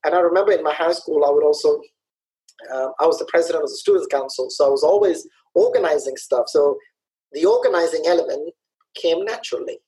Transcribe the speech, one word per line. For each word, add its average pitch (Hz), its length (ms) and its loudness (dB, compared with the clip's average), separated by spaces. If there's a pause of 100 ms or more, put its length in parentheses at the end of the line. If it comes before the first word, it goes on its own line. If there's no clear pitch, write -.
and 151 100 0
I 180 60 4
remember 185 320 2
in 170 100 2
my 151 100 -2
high 170 200 -2
school, 156 320 -2
I 143 60 2
would 147 140 2
also, 147 360 2 (920)
um, 131 280 -6
I 151 60 2
was 160 120 2
the - 80 -6
president 165 380 0
of 135 60 -4
the 107 60 -14
students' 185 300 0
council, 131 440 -4
so 147 160 0
I 139 40 4
was 139 140 0
always 190 420 2 (280)
organizing 170 640 0
stuff. - 320 -2
So 143 300 2 (540)
the 151 120 -4
organizing 170 600 2
element 165 480 -2 (400)
came 170 300 -2
naturally. - 640 -8